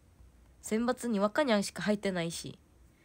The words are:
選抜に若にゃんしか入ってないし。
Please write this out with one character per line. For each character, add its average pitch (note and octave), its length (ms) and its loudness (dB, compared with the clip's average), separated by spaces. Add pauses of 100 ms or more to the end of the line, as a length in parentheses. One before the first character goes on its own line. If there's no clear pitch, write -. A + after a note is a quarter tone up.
(600)
選 A3+ 240 -2
抜 B3 220 -2
に G#3+ 120 0
若 G#3 240 2
に B3 100 4
ゃ G#3 40 6
ん G3+ 60 2
し - 80 -6
か F#3 120 -10
入 G#3+ 120 2
っ - 40 -4
て G3 120 -2
な F3+ 120 -2
い E3+ 80 -4
し。 - 260 -12 (480)